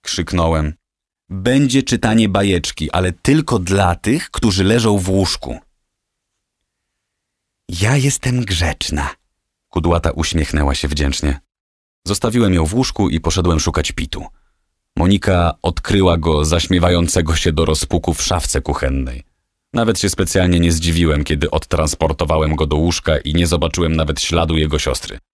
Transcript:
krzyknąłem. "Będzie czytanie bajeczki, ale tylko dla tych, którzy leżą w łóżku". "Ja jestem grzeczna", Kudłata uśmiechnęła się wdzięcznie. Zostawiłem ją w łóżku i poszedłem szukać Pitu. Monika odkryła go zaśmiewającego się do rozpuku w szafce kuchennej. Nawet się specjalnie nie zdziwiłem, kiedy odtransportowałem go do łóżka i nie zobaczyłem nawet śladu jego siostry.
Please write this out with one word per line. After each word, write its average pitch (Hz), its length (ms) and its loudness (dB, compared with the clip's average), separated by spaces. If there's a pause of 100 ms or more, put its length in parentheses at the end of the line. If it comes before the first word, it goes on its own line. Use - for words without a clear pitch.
krzyknąłem. 82 720 -2 (540)
"Będzie 127 540 2
czytanie 113 460 2
bajeczki, 92 600 0
ale 92 220 0
tylko 139 460 0
dla 92 360 2
tych, 127 360 -2
którzy 98 340 0
leżą 110 340 2
w 90 100 -2
łóżku". 95 500 -2 (2250)
"Ja 113 160 2
jestem 127 480 0
grzeczna", 80 680 -4 (580)
Kudłata 85 420 0
uśmiechnęła 73 640 0
się 71 140 -4
wdzięcznie. 71 520 -2 (680)
Zostawiłem 107 480 0
ją 80 120 2
w 85 80 -4
łóżku 117 340 0
i 80 120 -2
poszedłem 85 400 0
szukać 78 320 -2
Pitu. - 340 -8 (680)
Monika 90 680 2
odkryła 90 560 2
go 76 260 0
zaśmiewającego 85 920 2
się 85 160 0
do 80 120 2
rozpuku 80 500 0
w - 80 -6
szafce - 380 -2
kuchennej. 67 640 -4 (480)
Nawet 110 280 0
się 104 80 0
specjalnie 90 520 2
nie 85 120 4
zdziwiłem, 82 520 2
kiedy 76 260 -2
odtransportowałem 78 1040 0
go 76 100 0
do 73 100 0
łóżka 80 420 0
i 73 160 -4
nie 85 120 2
zobaczyłem 80 500 0
nawet 76 240 -2
śladu 82 360 0
jego 76 220 0
siostry. - 400 -4 (160)